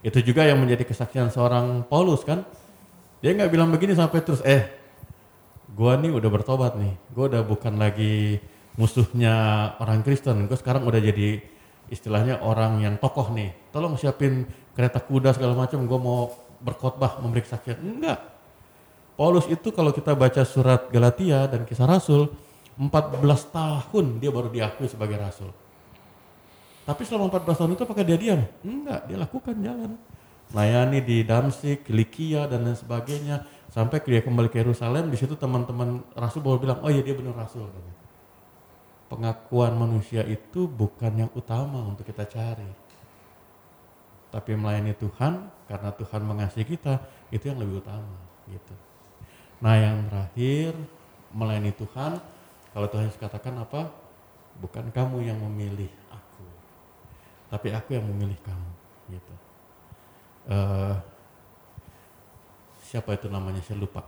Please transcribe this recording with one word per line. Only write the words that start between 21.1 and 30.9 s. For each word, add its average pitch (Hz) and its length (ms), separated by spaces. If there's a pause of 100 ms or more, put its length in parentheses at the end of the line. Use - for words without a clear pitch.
dan 120 160
Kisah 123 240
Rasul, 147 420 (480)
empat 147 400
belas 143 300
tahun 151 720
dia 127 100
baru 120 220
diakui 120 340
sebagai 110 320
rasul. 98 380 (1300)
Tapi - 180
selama 202 300
empat 180 160
belas 185 100
tahun 170 160
itu 185 140
apakah 208 180
dia 170 140
diam? 190 240 (180)
Enggak, 269 460
dia 127 100
lakukan 233 400
jalan. 226 380 (560)
Melayani 123 500